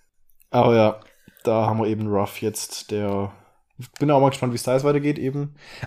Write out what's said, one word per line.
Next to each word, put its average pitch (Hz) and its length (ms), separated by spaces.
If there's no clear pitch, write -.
Aber 120 260
ja, 110 240
da 110 240
haben 107 120
wir 110 80
eben 107 200
Ruff 101 340
jetzt, - 500
der, 101 400
ich 123 160
bin - 180
auch 139 80
mal 139 100
gespannt, 127 240
wie 120 40
es - 60
da 127 100
jetzt 131 100
weitergeht 147 340
eben. 143 380